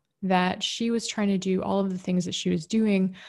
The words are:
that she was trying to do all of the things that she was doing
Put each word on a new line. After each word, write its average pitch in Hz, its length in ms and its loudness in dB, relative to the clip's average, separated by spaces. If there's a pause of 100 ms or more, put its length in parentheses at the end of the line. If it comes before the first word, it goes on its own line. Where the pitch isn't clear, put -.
(240)
that 185 400 2
she - 260 -2
was 226 180 -2
trying 208 200 0
to 196 100 2
do 185 240 0
all 196 180 0
of 196 120 0
the 185 80 -4
things 180 260 0
that - 80 -6
she - 160 -2
was 175 160 0
doing 196 500 2 (140)